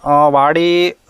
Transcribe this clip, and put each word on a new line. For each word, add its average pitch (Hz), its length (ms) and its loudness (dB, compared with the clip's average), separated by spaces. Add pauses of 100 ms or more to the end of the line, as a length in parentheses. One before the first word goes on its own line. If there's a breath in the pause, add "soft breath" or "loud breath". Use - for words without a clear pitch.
અ, 143 60 -6
વાડી 151 840 0 (160)